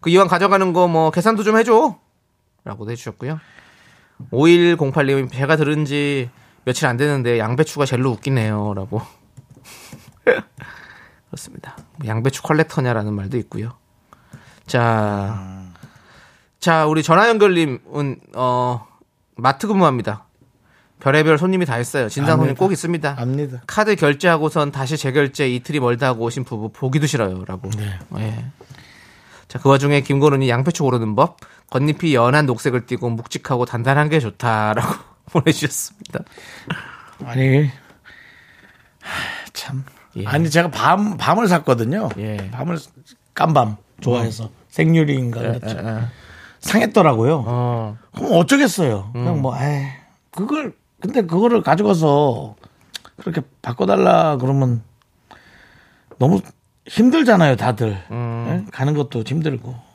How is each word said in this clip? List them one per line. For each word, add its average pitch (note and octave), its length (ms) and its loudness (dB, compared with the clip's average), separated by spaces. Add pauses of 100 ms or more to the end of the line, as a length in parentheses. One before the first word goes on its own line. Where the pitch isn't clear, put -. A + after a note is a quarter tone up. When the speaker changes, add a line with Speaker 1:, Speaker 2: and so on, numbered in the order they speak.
Speaker 1:
그 E3 100 -2
이왕 F#3 160 6
가져가는 F#3 460 2
거 F3 160 4
뭐 D#3+ 240 2
계산도 G#3 320 0
좀 A3 140 2
해줘." A3+ 380 4 (680)
라고도 A2 260 -12
해주셨고요. B2+ 480 -10 (920)
오일공팔님은 D3 1000 4
"제가 C3+ 240 0
들은 D3+ 300 0
지 C#3+ 440 -2 (360)
며칠 B2+ 220 -2
안 B2 100 0
됐는데 B2+ 420 0
양배추가 C3+ 480 0
젤로 C3 240 0
웃기네요."라고. G#2+ 920 -2 (1200)
<laughs> - 80 4 (960)
그렇습니다. - 460 -18 (200)
뭐 B2+ 120 -10
양배추 A2+ 340 -2
컬렉터냐라는 B2+ 720 0
말도 G2+ 240 -6
있고요. A2 360 -10 (920)
자, G2+ 960 -2 (1000)
자, D#3+ 260 2
우리 D#3 160 2
전화 F3 260 4
연결님은, E3 920 0 (140)
어, B2 520 -2 (500)
마트 B2+ 300 0
근무합니다. C3+ 580 0 (760)
별의별 D3+ 380 4
손님이 F3+ 280 0
다 A#2+ 140 -2
있어요. B2 280 -2
진상 C#3+ 280 0
손님 D#3 140 2
Speaker 2:
압니다. C3 100 -6
Speaker 1:
꼭 F#3+ 120 2
있습니다. D#3 460 -4
Speaker 2:
압니다. B2+ 480 -6
Speaker 1:
카드 G#3+ 300 0
결제하고선 D3+ 720 2
다시 C#3 260 -4
재결제 C#3 560 0
이틀이 C3 280 -4
멀다 B2 260 0
하고 A#2 180 -2
오신 B2 200 -4
부부 A2 280 -8
보기도 C#3 360 -2
싫어요.라고. F#2+ 680 -4
Speaker 2:
네. G2+ 220 -8 (200)
Speaker 1:
예. A2 260 -6 (1040)
자, - 100 -12
그 C#3 100 2
와중에 C#3 340 4
김건우님 C#3 460 2
"양배추 C3+ 360 0
고르는 A2+ 320 0
법, D3+ 220 0 (320)
겉잎이 D3 440 0
연한 B2+ 320 4
녹색을 B2 400 -2
띠고 B2 240 -4
묵직하고 A#2 560 -4
단단한 C#3 440 0
게 D#3 100 2
좋다"라고 A2 720 -2 (200)
<laughs> - 180 -20
보내주셨습니다. - 880 -4 (1040)
Speaker 2:
아니, C3 420 2 (1300)
하, - 100 -16 (420)
참. C3+ 320 -10 (320)
Speaker 1:
예. G#2 100 -6
Speaker 2:
아니, D3 240 0
제가 E3 200 2
밤, F3+ 460 0
밤을 F#3 320 0
샀거든요. D3 720 0
Speaker 1:
예. G#2 340 -8
Speaker 2:
밤을, D3+ 260 -6 (560)
깜밤 B2+ 420 2 (240)
좋아해서. A2+ 440 -2
Speaker 1:
음. A2 40 -12 (200)
Speaker 2:
생유리인가 D3 760 0
Speaker 1:
예, A2+ 160 -4
Speaker 2:
그랬죠. A2+ 240 -8
Speaker 1:
예, A2 60 -8
예. A2 100 -6 (640)
Speaker 2:
상했더라고요. D#3+ 840 2
Speaker 1:
어. A#2+ 520 -4 (160)
Speaker 2:
그럼 - 200 -2
어쩌겠어요. D#3+ 800 2
그냥 B2 240 -2
Speaker 1:
음. C#3+ 60 -2
Speaker 2:
뭐, B2+ 160 -2
에이, C#3 280 -4 (440)
그걸, C#4 440 -6 (260)
근데 A#3+ 220 -2
그거를 G3 400 2
가져가서 D3 920 2 (600)
그렇게 E3 240 -6 (220)
바꿔달라 E3+ 760 2
그러면 B2+ 440 0 (1400)
너무 E3+ 220 4 (460)
힘들잖아요, A3+ 720 4
다들. G#2+ 540 -2
Speaker 1:
음. A#2 560 -6
Speaker 2:
예? F#3+ 40 -18
가는 C#3+ 240 -2
것도 C3 320 -4
힘들고 C3+ 480 -6 (200)